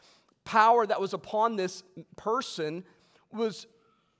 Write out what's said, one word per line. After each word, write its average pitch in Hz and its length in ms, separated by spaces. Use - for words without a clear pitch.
power 226 440
that 208 120
was 196 140
upon 214 420
this 185 280
person 180 680
was, 214 360